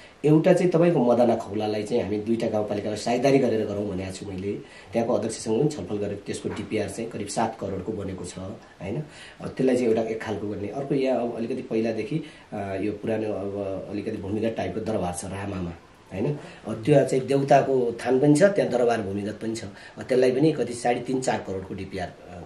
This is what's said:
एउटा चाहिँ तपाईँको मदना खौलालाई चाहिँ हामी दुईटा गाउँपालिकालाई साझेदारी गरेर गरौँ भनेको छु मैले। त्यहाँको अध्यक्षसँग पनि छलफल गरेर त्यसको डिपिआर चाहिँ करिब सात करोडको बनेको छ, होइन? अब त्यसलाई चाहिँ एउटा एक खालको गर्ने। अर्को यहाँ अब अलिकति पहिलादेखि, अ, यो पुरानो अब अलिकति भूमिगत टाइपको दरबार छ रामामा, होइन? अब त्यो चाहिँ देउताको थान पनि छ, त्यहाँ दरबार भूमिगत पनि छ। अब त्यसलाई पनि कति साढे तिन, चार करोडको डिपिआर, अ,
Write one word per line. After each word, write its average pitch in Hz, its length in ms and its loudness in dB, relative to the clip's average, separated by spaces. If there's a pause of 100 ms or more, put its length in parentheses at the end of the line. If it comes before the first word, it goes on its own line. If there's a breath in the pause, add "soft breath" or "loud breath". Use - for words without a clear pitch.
(240 loud breath)
एउटा 156 280 8
चाहिँ 180 200 4
तपाईँको 160 400 6
मदना 117 240 4
खौलालाई 107 460 -2
चाहिँ 104 220 0
हामी 104 140 -2
दुईटा 110 300 0
गाउँपालिकालाई 107 480 -2
साझेदारी 131 420 4
गरेर 110 280 2
गरौँ 101 220 -4
भनेको 92 240 -4
छु - 140 -12
मैले। 95 260 -6 (400 loud breath)
त्यहाँको 117 220 2
अध्यक्षसँग 110 460 0
पनि 151 80 4
छलफल 104 280 -6
गरेर 101 300 -4
त्यसको 104 220 -6
डिपिआर 101 400 -4
चाहिँ 110 220 -8
करिब 104 180 -8
सात - 320 -2
करोडको 95 320 -6
बनेको 92 320 -6
छ, - 140 -12
होइन? 101 640 -8 (380 loud breath)
अब - 80 -10
त्यसलाई 123 280 2
चाहिँ 120 120 2
एउटा 110 140 4
एक 110 200 -4
खालको 107 260 -4
गर्ने। 101 200 -6
अर्को 139 260 -4
यहाँ 131 280 2
अब 120 140 -4
अलिकति 117 260 -4
पहिलादेखि, 113 600 -2 (300 loud breath)
अ, 98 280 -4
यो 104 120 0
पुरानो 107 400 -2
अब 98 580 -4
अलिकति 101 260 -4
भूमिगत 107 400 -2
टाइपको 92 240 -2
दरबार 190 340 -2
छ - 100 -8
रामामा, 95 480 -6 (400)
होइन? 135 260 -2 (300 loud breath)
अब 110 160 -6
त्यो 139 200 6
चाहिँ 127 220 0
देउताको 135 680 4 (100)
थान 127 140 4
पनि 147 160 8
छ, 156 60 4
त्यहाँ 143 280 4
दरबार 117 320 4
भूमिगत 101 400 -4
पनि 110 140 -4
छ। 107 80 -10
अब - 380 -14
त्यसलाई 127 280 4
पनि 147 220 4
कति 117 200 -2
साढे 123 280 0
तिन, 131 200 -2
चार 110 260 -2
करोडको 95 280 -8
डिपिआर, 90 340 -8
अ, 90 380 -16